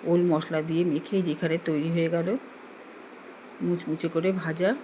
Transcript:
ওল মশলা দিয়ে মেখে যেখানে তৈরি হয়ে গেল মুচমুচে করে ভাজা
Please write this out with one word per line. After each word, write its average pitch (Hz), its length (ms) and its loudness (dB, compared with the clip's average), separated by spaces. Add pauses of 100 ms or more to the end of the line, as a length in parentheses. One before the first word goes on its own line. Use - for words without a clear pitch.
(100)
ওল 175 200 6
মশলা 156 380 2
দিয়ে 165 160 2
মেখে 160 320 0 (120)
যেখানে 156 280 0 (120)
তৈরি 156 280 0
হয়ে 165 180 2
গেল 170 140 0 (1400)
মুচমুচে 170 480 -2
করে 170 140 2 (140)
ভাজা 165 280 2 (140)